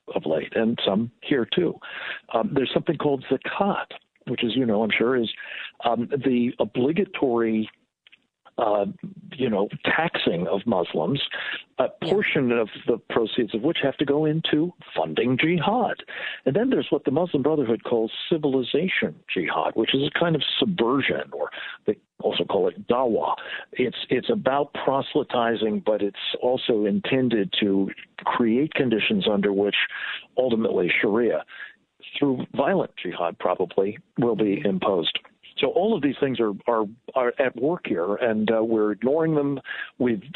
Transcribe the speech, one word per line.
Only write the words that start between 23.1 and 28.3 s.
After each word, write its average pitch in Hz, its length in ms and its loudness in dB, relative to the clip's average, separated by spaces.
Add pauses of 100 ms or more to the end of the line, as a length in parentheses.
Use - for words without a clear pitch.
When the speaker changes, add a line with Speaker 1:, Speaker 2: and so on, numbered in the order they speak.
Speaker 1:
It's, 127 260 -2 (120)
it's 127 200 0
about 131 460 2
proselytizing, 117 1080 0
but 104 180 2
it's 101 120 -2 (260)
also 123 440 2
intended 107 720 0
to 98 300 2 (340)
create 123 520 2